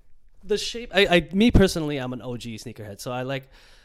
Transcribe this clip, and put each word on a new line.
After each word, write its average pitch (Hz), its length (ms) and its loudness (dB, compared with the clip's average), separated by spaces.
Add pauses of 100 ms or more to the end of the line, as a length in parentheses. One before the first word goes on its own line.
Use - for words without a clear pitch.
(440)
the 202 140 -2
shape. 233 360 -10
I, 196 140 4
I, 170 260 2
me 220 180 4
personally, 170 460 4
I'm 127 160 -6
an 120 80 -10
O 120 160 -8
G 113 180 -12
sneakerhead, 107 440 -14
so 127 120 -8
I 127 120 -6
like, 135 260 -8 (340)